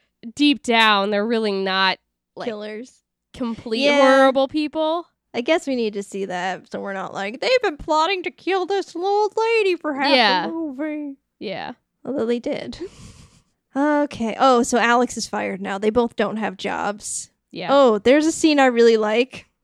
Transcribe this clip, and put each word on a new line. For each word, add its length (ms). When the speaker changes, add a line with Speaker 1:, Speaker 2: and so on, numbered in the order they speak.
Speaker 1:
deep 280
down 480
they're 160
really 260
not, 460
like, 140
Speaker 2:
Killers. 540
Speaker 1:
complete 500
Speaker 2:
Yeah. 160
Speaker 1:
horrible 280
people. 580
Speaker 2:
I 80
guess 240
we 100
need 160
to 100
see 220
that 480
so 80
we're 140
not 180
like, 280
"They've 220
been 140
plotting 460
to 80
kill 340
this 300
little 160
old 260
lady 400
for 160
half 180
Speaker 1:
Yeah. 360
Speaker 2:
the 80
movie." 600
Speaker 1:
Yeah. 340
Speaker 2:
Although 220
they 140
did. 440
<laughs> 60
Okay. 640
Oh, 220
so 160
Alex 380
is 120
fired 320
now. 180
They 120
both 260
don't 220
have 180
jobs. 760
Speaker 1:
Yeah. 200
Speaker 2:
Oh, 280
there's 280
a 60
scene 260
I 80
really 300
like, 500